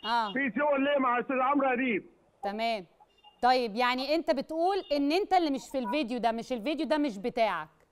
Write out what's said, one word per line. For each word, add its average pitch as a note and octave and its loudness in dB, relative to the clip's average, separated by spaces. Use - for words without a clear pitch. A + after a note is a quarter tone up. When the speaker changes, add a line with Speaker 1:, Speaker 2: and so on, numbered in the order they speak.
Speaker 1:
آه. A3 0
Speaker 2:
في C4 -2
صور D4 2
ليا C#4 2
مع B3 2
الأستاذ B3 -2
عمرو C4+ 2
أديب. A#3+ -2
Speaker 1:
تمام. G#3 -4
طيب، B3 2
يعني B3+ 2
أنت E4 0
بتقول E4 0
إن C#4+ 2
أنت F#4 2
اللي F4 4
مش C4+ -6
في C#4 -2
الفيديو B3 -2
ده، A3+ 0
مش A3+ -6
الفيديو C4+ -4
ده D4+ 0
مش C#4+ -2
بتاعك. G3+ -2